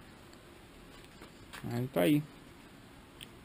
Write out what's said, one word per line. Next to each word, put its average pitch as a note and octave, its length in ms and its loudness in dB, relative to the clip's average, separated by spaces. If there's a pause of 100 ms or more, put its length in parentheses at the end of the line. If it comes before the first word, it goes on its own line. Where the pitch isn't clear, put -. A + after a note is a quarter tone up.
(1700)
Aí A#2+ 160 2
tá E3+ 140 4
aí. D3+ 200 10 (1200)